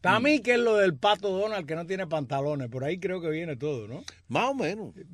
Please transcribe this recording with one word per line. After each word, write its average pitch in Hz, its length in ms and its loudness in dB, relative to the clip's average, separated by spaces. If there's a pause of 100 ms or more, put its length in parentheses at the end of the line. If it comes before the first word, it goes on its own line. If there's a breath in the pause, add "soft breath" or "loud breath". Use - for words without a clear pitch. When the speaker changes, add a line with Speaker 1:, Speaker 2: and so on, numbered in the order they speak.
Speaker 1:
Para 185 180 4
Speaker 2:
Mm. 226 60 0
Speaker 1:
mí 294 160 4
que 233 140 2
es 240 40 4
lo 233 200 4
del 185 180 6
Pato 202 340 2
Donald 196 340 -2
que 156 120 -6
no 170 100 -6
tiene 190 220 -6
pantalones, 143 600 -2
por 123 140 -6
ahí 165 160 -2
creo 180 220 -4
que 165 80 -4
viene 160 260 -4
todo, 127 320 -4
¿no? 135 160 -12 (240 loud breath)
Speaker 2:
Más 165 200 2
o 277 80 0
menos. 208 420 -4
Speaker 1:
Eh, - 180 -18